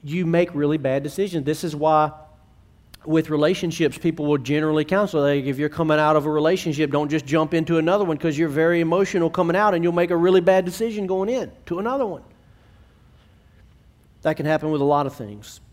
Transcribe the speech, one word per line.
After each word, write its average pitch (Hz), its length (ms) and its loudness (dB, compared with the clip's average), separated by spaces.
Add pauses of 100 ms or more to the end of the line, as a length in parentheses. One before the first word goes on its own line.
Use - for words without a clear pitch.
you 165 240 -4
make 170 300 2
really 147 220 0
bad 135 260 -2
decisions. 165 420 -4
This 151 200 -4
is 151 100 -6
why 151 380 2 (920)
with 160 240 0
relationships, 160 680 0
people 156 280 -4
will 147 120 2
generally 151 480 0
counsel. 185 360 0
Like, 143 240 0
if 135 120 -4
you're 147 120 -2
coming 156 300 2
out 151 160 4
of 147 100 2
a 156 40 -2
relationship, 151 640 0
don't 147 180 0
just 147 160 -2
jump 156 280 0
into 165 240 0
another 180 280 2
one, 160 120 -2
'cause 151 200 -2
you're 160 120 0
very 165 320 2
emotional 170 480 0
coming 170 260 0
out, 208 180 2
and 170 100 0
you'll 170 100 0
make 175 180 0
a 175 40 2
really 180 260 4
bad 185 220 4
decision 208 440 -4
going 190 200 -2
in 247 240 -4 (140)
to 175 140 -6
another 247 260 -2
one. 170 160 -8 (2000)
That 156 160 -2
can 143 80 -6
happen 156 260 0
with 147 100 -2
a 139 40 2
lot 143 200 2
of 131 100 -8
things. 104 440 -16 (140)